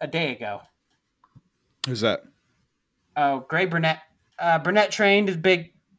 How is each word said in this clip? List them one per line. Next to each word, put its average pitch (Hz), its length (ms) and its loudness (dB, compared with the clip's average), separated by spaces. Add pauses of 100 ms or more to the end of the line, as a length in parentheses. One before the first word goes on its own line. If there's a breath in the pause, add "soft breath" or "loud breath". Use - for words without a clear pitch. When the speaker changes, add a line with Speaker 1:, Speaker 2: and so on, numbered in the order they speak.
Speaker 1:
a 156 60 -8
day 151 260 -4
ago. 104 300 -10 (1200)
Speaker 2:
Who's 120 140 -4
that? 107 220 0 (920)
Speaker 1:
Oh, 139 320 0
Gray 180 180 0
Burnett. 160 320 -2 (400)
Uh, 165 200 2
Burnett 190 320 2
trained 202 380 2
his 180 80 -2
big, 175 380 0 (240)